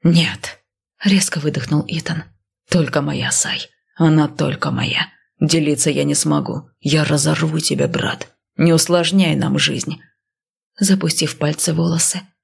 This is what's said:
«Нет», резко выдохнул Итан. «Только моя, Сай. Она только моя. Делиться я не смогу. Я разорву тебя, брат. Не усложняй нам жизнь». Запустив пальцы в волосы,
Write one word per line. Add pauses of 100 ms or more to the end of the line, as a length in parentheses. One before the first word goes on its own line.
«Нет», (440)
резко
выдохнул
Итан. (460)
«Только
моя,
Сай. (280)
Она
только
моя. (320)
Делиться
я
не
смогу. (100)
Я
разорву
тебя,
брат. (280)
Не
усложняй
нам
жизнь». (760)
Запустив
пальцы
в
волосы, (240)